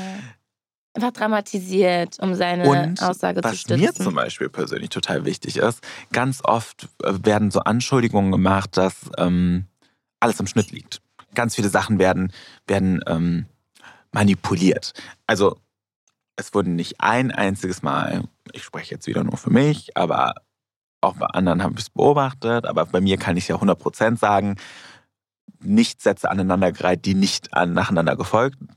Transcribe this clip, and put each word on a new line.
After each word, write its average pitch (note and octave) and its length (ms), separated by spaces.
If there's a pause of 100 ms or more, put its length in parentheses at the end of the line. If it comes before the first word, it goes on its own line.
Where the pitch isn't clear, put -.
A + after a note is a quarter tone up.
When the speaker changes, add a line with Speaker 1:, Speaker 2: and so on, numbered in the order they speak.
(960)
Speaker 1:
Einfach A#3+ 160
dramatisiert, F#3 1080
um F#3 160
seine F3 320
Speaker 2:
Und D3 340
Speaker 1:
Aussage F3+ 380
zu A3+ 80
Speaker 2:
was G#3 100
Speaker 1:
stützen. A2+ 220
Speaker 2:
mir E4 120
zum F#2 220
Beispiel C2 340
persönlich - 420
total - 340
wichtig - 320
ist, - 240 (320)
ganz C3 320
oft, - 440 (140)
äh, F#2 100 (120)
werden G#2 260
so - 100
Anschuldigungen A2 680
gemacht, F#2+ 460
dass, F#2 180 (240)
ähm, F2+ 480 (540)
alles A#2 180
im G2 80
Schnitt - 240
liegt. - 300 (340)
Ganz A#2 220
viele G2+ 140
Sachen F#2+ 280
werden, F#2 340 (360)
werden, F#2+ 400
ähm, E2+ 380 (640)
manipuliert. F#2+ 800 (340)
Also G2 320 (800)
es - 180
wurden F2+ 220
nicht - 240
ein A#2+ 320
einziges G2 500
Mal, D2 460 (240)
ich - 100
spreche - 320
jetzt - 140
wieder - 160
nur - 120
für - 140
mich, - 460
aber D2+ 380 (680)
auch F#2 160
bei - 100
anderen F2+ 380
habe E2 120
ich's - 140
beobachtet, C3 760
aber - 200
bei F#2 140
mir F#2+ 160
kann F2+ 200
ich's F2+ 120
ja E2+ 120
hundert F#2+ 200
Prozent A2+ 400
sagen, G2+ 340 (1040)
nicht G#2+ 420
Sätze G2 300
aneinandergereiht, F#2 760
die F#2+ 100
nicht - 400
an-, F2 180
nacheinander E2 420
gefolgt C3 440 (180)